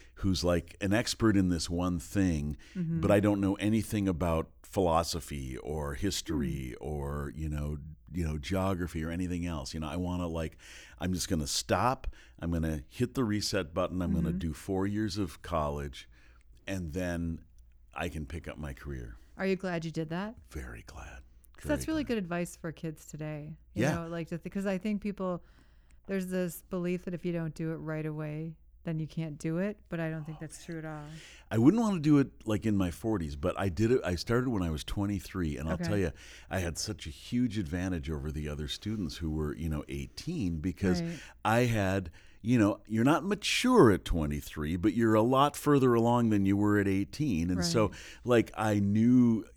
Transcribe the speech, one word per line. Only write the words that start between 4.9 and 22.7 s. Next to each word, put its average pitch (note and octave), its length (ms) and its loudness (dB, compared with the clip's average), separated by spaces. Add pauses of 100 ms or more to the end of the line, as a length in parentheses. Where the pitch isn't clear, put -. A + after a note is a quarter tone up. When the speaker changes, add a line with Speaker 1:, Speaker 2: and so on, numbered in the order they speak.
Speaker 1:
philosophy D2+ 680 -2
or C#2+ 360 -6
history C2+ 840 -2
Speaker 2:
Hmm. C#2 60 -8
Speaker 1:
or, C#2+ 480 -4
you D#2 140 -4
know, D2 300 -4 (340)
you E2+ 120 -2
know, D#2 140 -2
geography F2+ 680 -2
or E2 60 -4
anything F2 360 -4
else." D#2 280 -6
You D#2+ 60 -6
know, D#2 80 -6
I D#2 80 -6
wanna, F2+ 320 -2
like, E2 280 -6 (440)
I'm F#2 120 -2
just E2+ 160 -2
gonna D#2 200 0
stop. A2+ 580 0 (340)
I'm E2+ 120 -4
gonna D#2+ 360 0
hit B2 260 -2
the C3+ 100 0
reset G2+ 500 -2
button. F2+ 260 -2
I'm F2 140 0
gonna E2+ 160 2
Speaker 2:
Mm-hmm. F2+ 80 -2
Speaker 1:
do E2 160 -4
four F#2+ 320 -2
years G#2 320 -2
of F#2+ 240 -4
college, D2 680 -4 (580)
and F2+ 260 -6
then E2+ 480 -2 (540)
I D#2 140 -4
can D#2 180 -8
pick F2 220 -10
up C#2+ 100 -12
my D2 140 -8
career. B1+ 440 -12 (200)
Speaker 2:
Are F#3+ 100 -4
you F#3+ 100 0
glad F3 280 -6
you E3 60 -6
did D#3+ 200 -6
that? G3+ 260 -8 (140)
Speaker 1:
Very A#2 360 -12
glad. - 340 -16 (360)
Speaker 2:
'Cause - 120 -12
that's D4 160 0
Speaker 1:
Very D#4+ 100 -2
Speaker 2:
really D4+ 100 0
Speaker 1:
glad. - 120 -10
Speaker 2:
good - 20 -2
advice F3 380 -6
for E3 160 -10